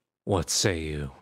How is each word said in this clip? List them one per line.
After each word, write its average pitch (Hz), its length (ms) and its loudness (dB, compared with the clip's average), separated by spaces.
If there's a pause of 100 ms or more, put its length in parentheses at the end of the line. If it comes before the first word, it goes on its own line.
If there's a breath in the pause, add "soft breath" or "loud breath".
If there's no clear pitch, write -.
(260)
What 92 240 2
say 90 300 2
you? 76 320 -4 (100)